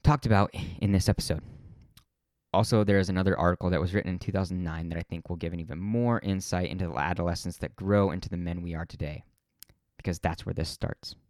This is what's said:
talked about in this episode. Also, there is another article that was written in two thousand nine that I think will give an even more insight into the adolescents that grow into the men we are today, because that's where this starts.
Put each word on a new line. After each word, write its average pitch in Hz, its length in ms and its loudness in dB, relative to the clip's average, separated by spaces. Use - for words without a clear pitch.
talked 147 220 4
about 104 280 4
in 101 120 2
this 95 180 4
episode. 78 320 0
Also, 107 300 4
there 101 160 6
is 92 100 2
another 92 300 2
article 87 300 2
that 85 120 2
was 87 120 0
written 98 180 0
in 87 80 -4
two - 120 -4
thousand 92 320 -2
nine 82 260 -4
that 82 80 -4
I 85 40 -4
think 85 260 -10
will 87 100 -6
give 82 160 -4
an 87 60 -6
even 80 200 -8
more 117 400 0
insight 92 500 -2
into 90 180 -4
the 76 80 -6
adolescents 87 640 -2
that - 180 -8
grow 98 360 2
into 90 180 -6
the 87 80 -6
men 87 240 -4
we 85 140 -6
are 82 100 -6
today, - 380 -8
because 85 220 -4
that's - 260 -4
where - 80 -6
this 82 160 -2
starts. - 460 -8